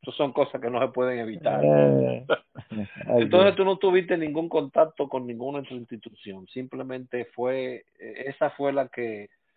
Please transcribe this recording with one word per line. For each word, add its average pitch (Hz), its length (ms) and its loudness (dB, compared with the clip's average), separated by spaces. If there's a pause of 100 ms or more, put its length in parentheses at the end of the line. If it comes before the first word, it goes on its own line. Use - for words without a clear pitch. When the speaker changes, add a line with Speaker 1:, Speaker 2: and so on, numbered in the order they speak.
Speaker 1:
eso 123 120 -12
son 143 180 -2
cosas 139 280 0
que 117 100 -4
no 123 100 -2
se 131 80 0
pueden 127 320 -2
evitar. 110 440 -2
Speaker 2:
Eh, 73 640 4
Speaker 1:
<laughs> - 420 -4
Speaker 2:
ay, 110 540 0
Speaker 1:
Entonces 185 300 6
Speaker 2:
Dios. - 20 -4
Speaker 1:
tú 190 100 2
no 190 120 2
tuviste 180 400 2
ningún 160 320 -4
contacto 156 580 0
con 131 200 -6
ninguna 123 320 -6
otra 131 160 -12
institución, 104 720 -14
simplemente 127 800 -8
fue, 127 600 -4 (140)
eh, 113 280 -14
esa 143 240 -2
fue 139 220 -2
la 139 140 0
que 110 420 -8 (280)